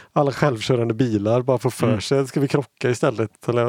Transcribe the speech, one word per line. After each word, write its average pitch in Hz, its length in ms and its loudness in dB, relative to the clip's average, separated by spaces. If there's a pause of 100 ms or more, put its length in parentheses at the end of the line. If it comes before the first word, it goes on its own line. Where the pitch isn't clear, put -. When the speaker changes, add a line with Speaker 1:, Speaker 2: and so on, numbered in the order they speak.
(120)
Speaker 1:
alla 139 200 0
självkörande 117 600 0
bilar 113 480 2
bara 127 160 0
får 127 120 -2
för - 180 -2
Speaker 2:
Mm. 107 120 0
Speaker 1:
sig, 139 260 0
ska 143 140 -4
vi 135 80 0
krocka 135 420 -2
istället?" 117 580 -2
Eller 120 200 2